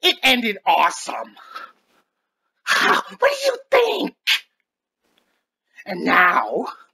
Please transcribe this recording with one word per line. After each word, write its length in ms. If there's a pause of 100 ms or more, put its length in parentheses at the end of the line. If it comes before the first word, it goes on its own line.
It 220
ended 420
awesome. 680 (1300)
<sighs> 180
What 360
do 60 (180)
you 120 (140)
think? 440 (1700)
And 200
now 640 (260)